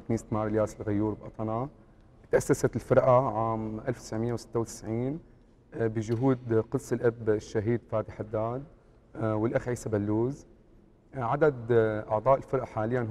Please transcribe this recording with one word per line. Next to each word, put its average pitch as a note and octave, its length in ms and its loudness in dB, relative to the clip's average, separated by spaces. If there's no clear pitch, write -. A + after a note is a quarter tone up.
كنيسة A2+ 240 -2
مار A2 160 0
الياس G#2+ 340 0
الغيور G#2 320 0
بقطنة A2+ 560 -6
تأسست - 440 2
الفرقة B2+ 360 4
عام A2+ 680 2
ألف C3 180 -4
وتسعمية A#2 360 -4
وستة A#2 260 -6
وتسعين، A#2 600 -4
آه، A2+ 140 0
بجهود A#2 840 2
قدس B2+ 220 -4
الأب A#2 360 0
الشهيد A2 520 0
فادي G#2+ 200 -2
حداد، A2+ 520 -4
آه، A2 200 -2
والأخ A#2+ 320 0
عيسى B2 220 -4
بلوز. G#2+ 560 0
عدد، C3 480 2
آه، A2 400 4
أعضاء A#2 260 4
الفرقة B2+ 280 -2
حاليًا A#2 460 -2